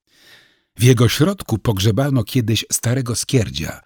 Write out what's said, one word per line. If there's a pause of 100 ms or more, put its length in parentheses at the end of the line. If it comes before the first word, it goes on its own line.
(800)
W
jego
środku
pogrzebano
kiedyś
starego
skierdzia,